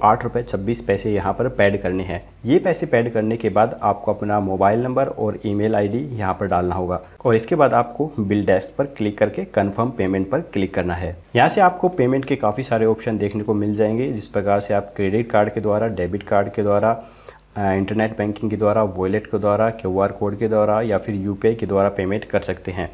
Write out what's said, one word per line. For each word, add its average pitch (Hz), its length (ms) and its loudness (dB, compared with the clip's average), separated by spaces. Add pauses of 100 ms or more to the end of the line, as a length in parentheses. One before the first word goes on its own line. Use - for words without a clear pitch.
आठ 110 200 4
रुपये 120 200 -4
छब्बीस 107 380 -4
पैसे 101 320 0
यहाँ 98 200 0
पर 120 160 -2
पेड 101 320 2
करने 92 220 -2
हैं। 90 180 -6 (240)
ये 143 140 6
पैसे 180 260 0
पेड 117 280 2
करने 110 240 0
के 107 120 -2
बाद 98 340 2
आपको 104 300 0
अपना 104 260 -2
मोबाइल 98 440 2
नंबर 131 240 0
और 104 380 -4
ईमेल 107 300 0
आईडी 104 240 0 (120)
यहाँ 101 220 -2
पर 101 140 -4
डालना 90 280 0
होगा 90 240 -2 (260)
और 117 100 6
इसके 113 200 0
बाद 135 180 4
आपको 131 460 0
बिल 104 260 0
डेस्क - 320 2
पर - 100 0
क्लिक 104 300 -4
करके 107 280 0
कन्फर्म 104 440 0
पेमेंट 95 400 -2
पर 151 140 0
क्लिक 95 300 -4
करना 87 200 -2
है। 87 220 -6 (200)
यहाँ 139 140 6
से 208 120 2
आपको 180 280 4
पेमेंट 135 360 0
के 139 100 -2
काफ़ी 110 280 0
सारे 113 220 0
ऑप्शन 110 320 0
देखने 104 260 -2
को 110 100 0
मिल 104 220 0
जाएंगे, 113 360 0
जिस 107 160 -6
प्रकार 101 340 2
से 104 120 -4
आप 101 220 -2
क्रेडिट 104 360 0
कार्ड 104 220 2
के 110 80 -4
द्वारा, 104 260 0
डेबिट 92 360 -4
कार्ड 101 300 0
के 107 100 -2
द्वारा, 104 380 2 (560)
अ, 98 140 0
इंटरनेट 107 460 0
बैंकिंग 104 340 -4
के 104 60 -2
द्वारा, 104 260 2
वॉलेट 92 440 -2
के 110 120 -2
द्वारा, 104 320 2
क्यूआर 98 400 -2
कोड 104 260 -4
के 113 100 0
द्वारा 107 340 2
या 107 160 0
फिर 104 180 -6
यूपीआई 101 400 0
के 110 100 -6
द्वारा 98 240 2
पेमेंट 101 360 -2
कर - 160 -2
सकते - 300 -8
हैं। 90 220 -6